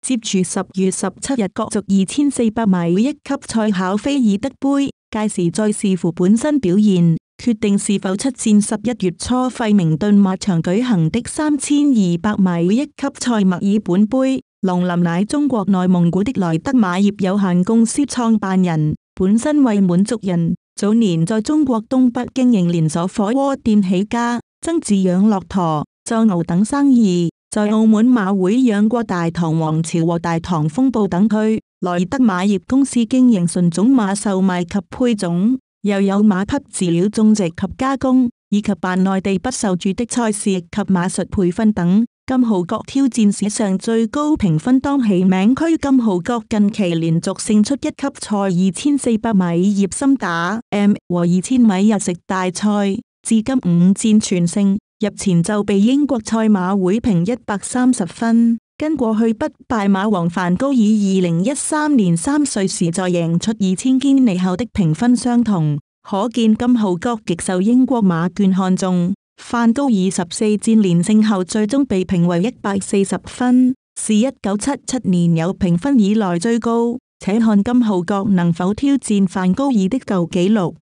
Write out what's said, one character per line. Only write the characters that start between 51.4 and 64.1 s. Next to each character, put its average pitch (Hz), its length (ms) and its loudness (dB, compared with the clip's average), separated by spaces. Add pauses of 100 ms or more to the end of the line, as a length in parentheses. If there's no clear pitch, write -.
千 262 180 0
米 214 320 4
日 202 80 0
食 185 160 -4 (100)
大 185 240 -4
賽， 202 460 -2 (260)
至 220 220 0
今 262 140 -2
五 175 360 2
戰 214 280 2
全 175 260 -2
勝。 196 300 0 (240)
日 208 160 -2
前 170 260 0
就 214 220 -2
被 202 160 2
英 269 260 2
國 269 160 -2
賽 220 240 -2
馬 196 340 2
會 190 200 0
評 180 280 0
一 247 160 -4
百 202 120 -4
三 254 360 0
十 208 120 -2
分， 233 520 0 (200)
跟 311 180 -4
過 226 240 -2
去 226 140 2
不 220 120 -4 (220)
敗 202 220 -2
馬 196 180 2
王 175 220 0
梵 180 260 -2
高 269 160 -2
以 208 480 2
二 185 40 2
零 170 200 0
一 254 100 0
三 302 440 -2
年 175 180 2
三 285 300 0
歲 196 200 -4
時 180 240 -2
在 185 200 -4
贏 170 280 0
出 208 140 -2
二 190 240 -2
千 262 240 0
堅 277 140 2